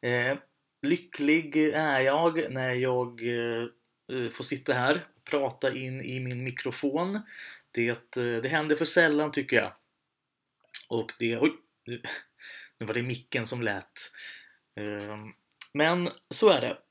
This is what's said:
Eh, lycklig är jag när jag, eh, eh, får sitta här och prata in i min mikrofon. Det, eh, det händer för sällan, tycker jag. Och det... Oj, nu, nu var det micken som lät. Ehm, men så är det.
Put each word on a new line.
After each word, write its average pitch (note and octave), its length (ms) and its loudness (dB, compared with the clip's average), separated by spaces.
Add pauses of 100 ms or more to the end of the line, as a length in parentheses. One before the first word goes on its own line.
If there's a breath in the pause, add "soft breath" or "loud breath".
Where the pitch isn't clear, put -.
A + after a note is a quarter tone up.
Eh, B2 380 0 (440)
lycklig D3+ 720 0 (180)
är D3 260 2
jag D3+ 520 4
när B2+ 220 -2
jag, B2 520 0
eh, A#2 400 -2 (460)
eh, B2 180 -2
får - 140 -8
sitta C#3 280 -2
här C3+ 340 2 (100)
och - 80 -20
prata C#3 500 0
in C3 280 -6
i C3 180 -6
min B2 240 -6
mikrofon. D3 760 -2 (500 loud breath)
Det, A#2 180 0
eh, A#2+ 80 0 (460)
det C3 60 -2
händer D3+ 280 2
för E3 80 0
sällan, D3+ 480 4
tycker C3+ 240 2
jag. G2 160 4 (1160)
Och A2+ 300 -2
det... A#2 200 -2
Oj, D3+ 140 4 (320)
nu, A#2+ 180 -10 (760 loud breath)
nu A2+ 80 -8
var G#2+ 80 -4
det A#2+ 80 0
micken B2 440 -4
som A#2+ 160 -6
lät. - 500 -6 (640 loud breath)
Ehm, G#2 580 -8 (400)
men E3+ 380 2 (200)
så - 180 6
är D#3 120 8
det. A2+ 160 -4 (140)